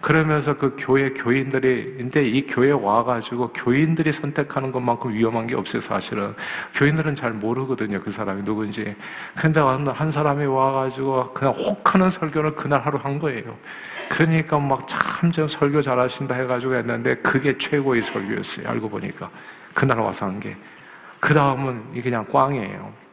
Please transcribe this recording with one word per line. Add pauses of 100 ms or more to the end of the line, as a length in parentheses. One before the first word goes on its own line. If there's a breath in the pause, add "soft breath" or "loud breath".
그러면서
그
교회
교인들이,
근데
이
교회
와가지고
교인들이
선택하는
것만큼
위험한
게
없어요,
사실은. (400 loud breath)
교인들은
잘
모르거든요,
그
사람이
누군지. (400 loud breath)
근데
한,
한
사람이
와가지고
그냥
혹하는
설교를
그날
하루
한
거예요. (520 loud breath)
그러니까
막
참
좀
설교
잘하신다
해가지고
했는데
그게
최고의
설교였어요,
알고
보니까. (440 loud breath)
그날
와서
한
게. (640 loud breath)
그
다음은 (120)
이게
그냥
꽝이에요.